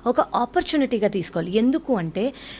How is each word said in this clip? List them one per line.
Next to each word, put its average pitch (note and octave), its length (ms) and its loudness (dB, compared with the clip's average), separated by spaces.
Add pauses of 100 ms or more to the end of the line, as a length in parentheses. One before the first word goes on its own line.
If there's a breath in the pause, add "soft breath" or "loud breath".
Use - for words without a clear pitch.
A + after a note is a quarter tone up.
ఒక B3 140 2
ఆపర్చునిటీగా B3 880 0
తీసుకోవాలి. F3 440 -2
ఎందుకు B3+ 440 2
అంటే F#3 360 -2 (280 loud breath)